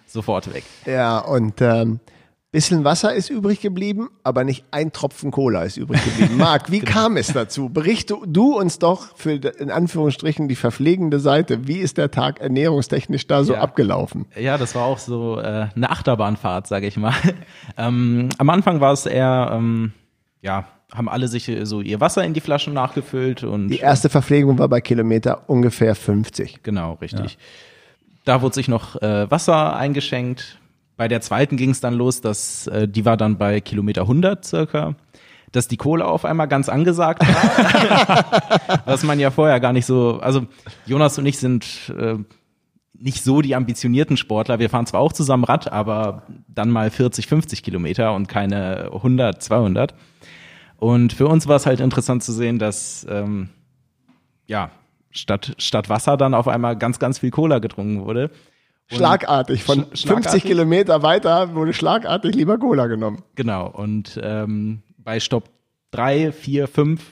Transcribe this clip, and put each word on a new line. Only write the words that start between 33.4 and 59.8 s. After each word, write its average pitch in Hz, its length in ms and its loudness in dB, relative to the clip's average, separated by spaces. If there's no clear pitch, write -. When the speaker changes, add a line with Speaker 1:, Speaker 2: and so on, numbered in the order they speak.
Speaker 1:
Kilometer 101 460 -2
hundert 180 400 2
circa, 156 480 -2
dass 123 160 0
die 120 100 -4
Cola 160 280 0
auf 175 200 -2
einmal 156 220 0
ganz 139 220 0
angesagt 165 580 2
war. 208 1500 4
<laughs> - 40 -16
Was 135 160 0
man 147 180 2
ja 139 120 2
vorher 147 280 4
gar 123 140 2
nicht 123 140 2
so, 123 340 2
also 131 240 0
Jonas 139 320 2
und 139 80 -2
ich 143 140 0
sind, - 580 -2
äh, 113 200 -2
nicht - 280 -6
so 135 180 4
die 131 140 0
ambitionierten 127 640 0
Sportler. 110 420 -2
Wir 117 100 0
fahren 120 160 0
zwar 95 160 0
auch 160 120 4
zusammen 131 300 2
Rad, - 280 0
aber 107 520 -4
dann 110 220 -2
mal 110 220 2
vierzig, 123 340 0
fünfzig - 380 0
Kilometer 95 500 -2
und 98 160 -2
keine 98 640 -2
hundert, 127 480 0
zweihundert. 110 540 0
Und 120 360 4
für 135 140 2
uns 160 200 4
war's 143 180 4
halt 131 140 2
interessant 123 440 0
zu - 80 -8
sehen, 117 280 -2
dass, - 500 -6
ähm, 101 400 -4
ja, 101 240 -6
statt, - 480 -6
statt - 320 -4
Wasser 135 280 0
dann 135 160 2
auf 120 140 2
einmal 120 300 0
ganz, 117 220 -2
ganz 127 200 -2
viel 123 120 -2
Cola 151 280 2
getrunken 104 460 -6
wurde. 120 240 -4
Und 120 60 -8
Speaker 2:
Schlagartig, 135 680 2
von 143 120 2
Speaker 1:
Schla-, 139 120 2